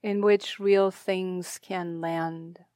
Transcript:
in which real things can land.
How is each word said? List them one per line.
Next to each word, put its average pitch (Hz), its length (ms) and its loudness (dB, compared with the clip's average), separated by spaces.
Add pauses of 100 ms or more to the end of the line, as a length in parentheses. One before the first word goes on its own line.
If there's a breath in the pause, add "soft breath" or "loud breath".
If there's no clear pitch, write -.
in 202 180 0
which 202 380 2
real 196 320 4
things 185 680 -6
can 170 380 -8
land. 165 600 -6 (160)